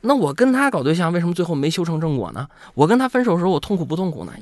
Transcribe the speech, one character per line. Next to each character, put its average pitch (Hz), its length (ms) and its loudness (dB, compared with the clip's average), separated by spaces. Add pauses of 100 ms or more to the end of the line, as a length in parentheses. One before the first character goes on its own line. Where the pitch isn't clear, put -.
那 262 120 4
我 151 200 0
跟 254 180 4
她 269 180 2
搞 165 120 -2
对 151 120 2
象， 170 180 0
为 175 80 0
什 170 60 -2
么 175 60 0
最 175 120 -2
后 165 100 -4
没 143 160 0
修 170 140 -4
成 160 160 -2
正 156 180 -2
果 87 140 -6
呢？ 120 140 -8 (280)
我 143 120 6
跟 233 120 4
她 262 100 0
分 247 160 2
手 220 80 2
的 170 60 2
时 175 60 0
候， 190 60 2
我 165 100 0
痛 202 160 -4
苦 165 80 -2
不 165 120 -4
痛 180 140 -2
苦 107 140 -10
呢？ - 180 -14